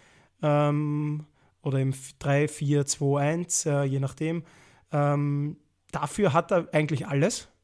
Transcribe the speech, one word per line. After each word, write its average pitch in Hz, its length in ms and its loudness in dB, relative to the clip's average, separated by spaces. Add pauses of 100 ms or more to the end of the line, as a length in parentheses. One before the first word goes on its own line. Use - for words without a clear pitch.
(420)
ähm, 147 840 0 (340)
oder 135 180 0
im 135 100 2
f-, - 280 -8
drei 143 300 2
vier 143 400 0
zwei 143 340 0
eins, 165 460 -2
äh, 143 160 2
je 135 160 0
nachdem. 160 440 -4 (480)
Ähm, 143 680 0 (340)
dafür 151 420 0
hat 170 180 2
er 175 220 2
eigentlich 151 340 0
alles. 147 400 0 (160)